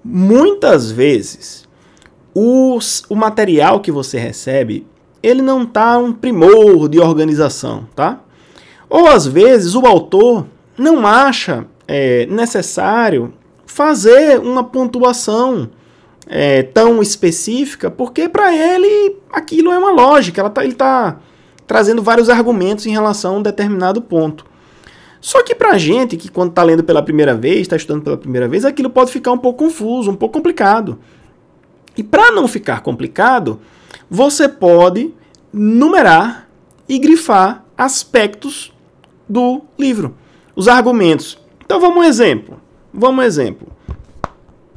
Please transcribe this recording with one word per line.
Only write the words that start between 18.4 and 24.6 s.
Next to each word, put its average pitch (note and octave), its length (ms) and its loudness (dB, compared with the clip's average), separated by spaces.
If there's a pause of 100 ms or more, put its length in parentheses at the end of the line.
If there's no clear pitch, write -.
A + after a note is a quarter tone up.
ele G4 640 0 (160)
aquilo D#4+ 400 -2
é F4+ 60 0
uma G4 120 0
lógica, B3+ 500 2
ela G3+ 80 -2
tá, - 160 -6
ele B3+ 100 -4
tá B3+ 440 -2 (480)
trazendo A3 360 0
vários A#3 280 2
argumentos G#3+ 560 0
em A3 40 -4
relação G#3 440 -4
a G3+ 40 -4
um G#3 40 -6
determinado G3+ 580 -4
ponto. D#3 460 -4 (720)